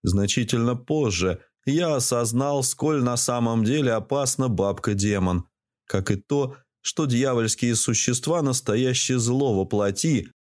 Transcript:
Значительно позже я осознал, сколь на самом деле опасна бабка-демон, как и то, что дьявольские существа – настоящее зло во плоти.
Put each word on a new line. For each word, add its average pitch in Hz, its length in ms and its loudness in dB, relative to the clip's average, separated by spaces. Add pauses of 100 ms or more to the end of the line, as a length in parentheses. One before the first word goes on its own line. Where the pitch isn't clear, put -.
Значительно 117 720 0
позже 98 640 -2 (260)
я 156 280 0
осознал, 123 680 0
сколь 143 400 0
на 123 160 0
самом 117 460 0
деле 131 280 2
опасна 131 560 0
бабка-демон, 98 960 0 (420)
как 95 240 -2
и 101 60 2
то, 135 400 -2 (240)
что - 240 -4
дьявольские 120 720 2
существа – 123 680 0
настоящее 127 760 0
зло 123 360 2
во 95 120 0
плоти. 104 640 0 (120)